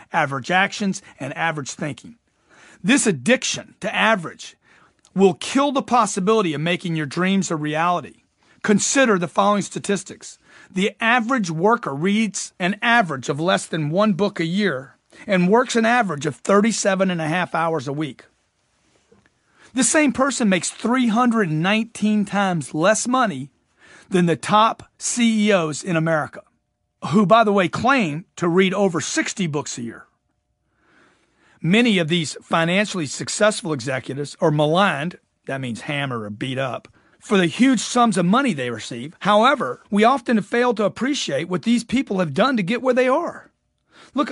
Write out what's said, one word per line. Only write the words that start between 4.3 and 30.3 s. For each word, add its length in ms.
will 180
kill 380
the 100
possibility 720
of 80
making 340
your 120
dreams 420
a 60
reality. 680
Consider 560
the 100
following 360
statistics. 720
The 320
average 480
worker 440
reads 680
an 220
average 460
of 120
less 260
than 240
one 240
book 260
a 60
year 520
and 240
works 260
an 100
average 400
of 100
thirty-seven 720
and 120
a 60
half 280
hours 320
a 60
week. 320
The 100
same 300
person 360
makes 200
three 380
hundred 420
nineteen 760
times 480
less 340
money 420
than 160
the 100
top 480
C 500
E 40
Os 320
in 120
America, 460
who, 160
by 180
the 100
way, 140
claim 580
to 120
read 260
over 280
sixty 460
books 300
a 40
year. 240